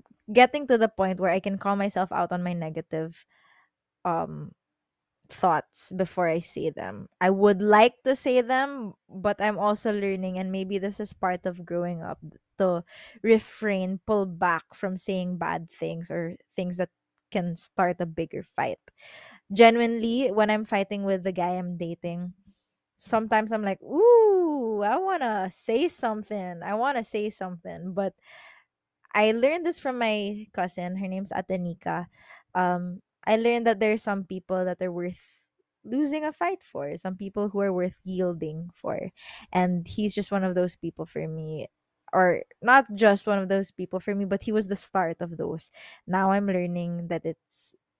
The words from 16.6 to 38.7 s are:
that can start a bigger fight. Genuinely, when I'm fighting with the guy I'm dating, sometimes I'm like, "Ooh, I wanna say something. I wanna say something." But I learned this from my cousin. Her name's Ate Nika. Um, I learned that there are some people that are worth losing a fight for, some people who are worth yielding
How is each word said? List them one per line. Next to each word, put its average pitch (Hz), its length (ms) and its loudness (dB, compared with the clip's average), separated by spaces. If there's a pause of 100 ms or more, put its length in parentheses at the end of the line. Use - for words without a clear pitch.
that 180 140 -4 (400)
can 175 260 -2
start 180 440 0
a 175 60 0
bigger 165 360 -6
fight. - 380 -6 (720)
Genuinely, 233 760 6
when 208 220 2
I'm 214 140 0
fighting 202 400 -2
with 190 200 0
the 190 80 -2
guy 180 240 -2
I'm 180 220 -6
dating, 175 560 -8 (640)
sometimes 220 560 0
I'm 214 120 -2
like, 196 180 -2
"Ooh, 330 1000 6
I 226 140 2
wanna 254 520 -2
say 269 380 0
something. 208 720 -6
I 190 120 -4
wanna 247 280 0
say 208 280 -4
something." 180 640 -10
But 196 180 -2 (1040)
I 220 180 4
learned 285 320 2
this 339 160 -2
from 254 180 -4
my 214 540 -2
cousin. 180 440 -6
Her 190 120 -4
name's 190 240 -6
Ate 185 260 -4
Nika. 170 500 -6 (460)
Um, 180 460 0 (240)
I 220 120 4
learned 233 300 2
that 220 120 4
there 214 140 2
are 220 80 0
some 196 240 -4
people 185 400 -4
that 180 180 -4
are 185 80 -2
worth 175 300 -6 (640)
losing 285 400 0
a 302 80 -4
fight 349 300 -2
for, 143 340 -8
some 185 200 -8
people 202 320 -4
who 196 120 -2
are 196 120 2
worth 180 300 -2
yielding 175 720 -4